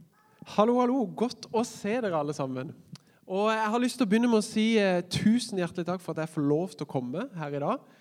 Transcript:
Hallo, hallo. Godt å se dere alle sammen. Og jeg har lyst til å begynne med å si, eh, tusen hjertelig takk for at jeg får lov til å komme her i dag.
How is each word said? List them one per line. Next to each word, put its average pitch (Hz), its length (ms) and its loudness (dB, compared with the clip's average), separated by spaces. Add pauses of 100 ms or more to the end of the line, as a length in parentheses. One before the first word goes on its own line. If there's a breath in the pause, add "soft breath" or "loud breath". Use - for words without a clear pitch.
(560 soft breath)
Hallo, 240 240 6
hallo. 247 240 2 (120)
Godt - 380 -4
å 220 100 2
se 220 380 -4
dere 180 160 0
alle 147 160 -2
sammen. 131 380 -6 (580 loud breath)
Og 196 220 0
jeg 220 200 0
har 240 80 2
lyst 247 200 -2
til 240 80 2
å - 20 0
begynne 233 220 4
med 214 80 4
å 214 40 -4
si, 220 360 0
eh, 180 260 2
tusen 208 540 2
hjertelig 170 260 -4
takk 180 160 -4
for 165 100 -8
at 156 140 -4
jeg - 80 -12
får 143 160 0
lov 170 240 0
til 151 100 -8
å - 60 -16
komme 143 380 -6 (100)
her 147 160 -8
i 143 80 -4
dag. 208 240 -4 (140 soft breath)